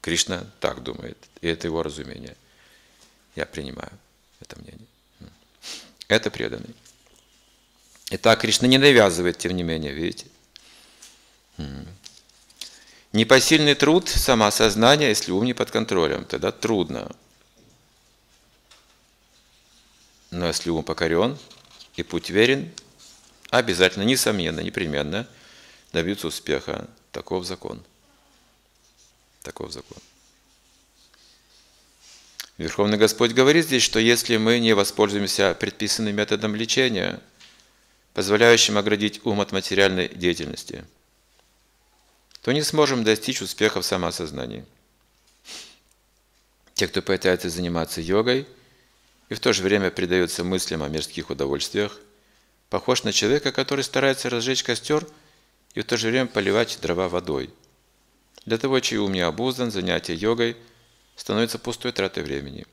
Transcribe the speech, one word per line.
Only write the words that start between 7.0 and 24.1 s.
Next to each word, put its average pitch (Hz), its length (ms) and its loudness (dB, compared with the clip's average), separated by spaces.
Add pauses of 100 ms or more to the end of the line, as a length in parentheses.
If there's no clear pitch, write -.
Итак, 110 300 4
Кришна 113 280 2
не 131 100 6
навязывает, 98 600 6
тем 90 180 -4
не 90 60 -2
менее, 78 300 -4
видите. 82 340 -6 (1300)
Мгм. 71 300 -12 (1300)
Непосильный 135 600 6
труд, 160 340 4
самоосознание, 113 1000 4
если 107 240 0
ум 98 120 2
не 123 100 -2
под - 160 -4
контролем, 90 540 0
тогда 95 280 -4
трудно. 80 640 -2 (3250)
Но 87 160 -4
если 85 240 -2
ум 80 140 0
покорён 85 540 0 (580)
и - 60 -6
путь - 280 -6
верен, 131 400 4 (800)
обязательно, 98 540 2
несомненно, 101 560 0